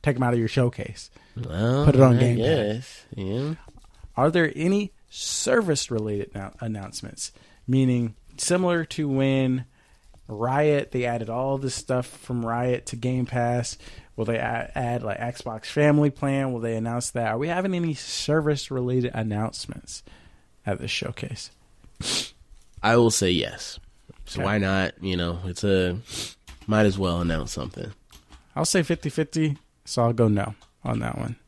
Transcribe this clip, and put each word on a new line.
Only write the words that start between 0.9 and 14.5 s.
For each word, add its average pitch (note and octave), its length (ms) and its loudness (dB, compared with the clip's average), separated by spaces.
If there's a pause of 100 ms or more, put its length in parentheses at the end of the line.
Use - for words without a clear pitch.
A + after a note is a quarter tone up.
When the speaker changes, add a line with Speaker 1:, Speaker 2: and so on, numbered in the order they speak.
Speaker 2:
Well, A#2+ 480 0
Speaker 1:
Put C#3+ 120 8
it B2+ 40 8
on B2+ 160 10
Speaker 2:
I B2 40 4
Speaker 1:
Game A#2+ 180 4
Pass. A2+ 80 2
Speaker 2:
guess, A#2 580 -2 (120)
yeah. A#2 380 -4 (640)
Speaker 1:
Are C#3 140 4
there D#3+ 240 2
any F#3+ 380 0 (180)
service-related B2 1200 0
now, G2 260 -8
announcements? G#2+ 720 -10 (340)
Meaning, B2 480 2 (220)
similar F3 500 0
to D3+ 220 -4
when C3+ 560 2 (640)
Riot, C#3 640 2
they B2 120 0
added A#2 240 -2
all C3 300 -2
this C3+ 160 -2
stuff B2+ 320 -2
from A#2+ 400 -6
Riot A#2+ 400 0
to - 100 -8
Game B2+ 300 0
Pass. A#2+ 500 0 (400)
Will A#2 80 -2
they A#2 140 0
a-, A#2 360 -4